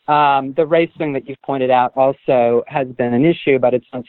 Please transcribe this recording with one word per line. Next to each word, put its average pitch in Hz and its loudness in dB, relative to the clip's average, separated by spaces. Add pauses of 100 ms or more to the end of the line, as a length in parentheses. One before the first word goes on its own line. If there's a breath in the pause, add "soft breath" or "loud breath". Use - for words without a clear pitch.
Um, 139 0
the 165 0
race 165 2
thing 151 -6
that 135 -6
you've 135 -16
pointed 131 -2
out 127 2
also 131 0
has 135 -6
been 123 -4
an 127 2
issue, 156 0
but 123 2
it's 123 -4
not 127 -10